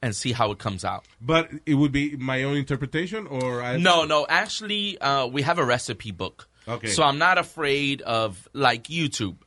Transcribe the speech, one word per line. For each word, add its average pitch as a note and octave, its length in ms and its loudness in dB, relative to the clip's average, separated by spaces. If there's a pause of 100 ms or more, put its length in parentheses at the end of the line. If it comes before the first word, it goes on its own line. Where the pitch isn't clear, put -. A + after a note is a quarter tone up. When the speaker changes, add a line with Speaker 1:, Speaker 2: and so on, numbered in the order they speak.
Speaker 1:
and A2+ 120 -2
see - 160 -4
how A#2 220 2
it G2+ 80 -10
comes G2 240 -4
out. F#2+ 200 -6 (160)
Speaker 2:
But D#3+ 300 2 (160)
it D3+ 80 2
would C#3+ 160 4
be C#3+ 260 -2
my C3 280 -2
own C#3+ 120 0
interpretation, D#3+ 720 -4
or B2+ 340 -4
I B2 180 -2
Speaker 1:
No, F3 260 6
no. D3+ 240 2
Actually, G3+ 720 -2
uh, C#3 260 2
we C3+ 160 -2
have E3+ 160 0
a D#3 60 2
recipe A#2+ 480 -2
book. - 360 -10 (200)
Speaker 2:
Okay. A#2 200 -6
Speaker 1:
So D3+ 160 4
I'm C#3+ 140 4
not F3 200 4
afraid C#3+ 640 -2
of, A2+ 500 -2
like, B2 360 2
YouTube. C#3 480 -2 (100)